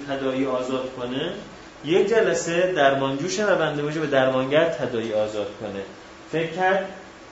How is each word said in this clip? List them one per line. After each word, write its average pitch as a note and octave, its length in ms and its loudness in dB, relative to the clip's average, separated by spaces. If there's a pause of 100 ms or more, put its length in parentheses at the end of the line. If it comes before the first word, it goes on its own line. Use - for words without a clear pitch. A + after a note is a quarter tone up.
تداعی C3+ 360 0
آزاد B2+ 520 -2
کنه، C3+ 360 -4 (520)
یک G3+ 240 4
جلسه F3+ 680 2
درمانجو C#3 540 2
شنونده E3 540 2
باشه D3+ 160 -2
و D#3 60 -2
درمانگر C3+ 640 4
تداعی A2+ 440 -2
آزاد G#2+ 340 0 (120)
کنه. G2 240 -8 (480)
فکر D#3 200 -2
کرد F#3+ 380 2 (420)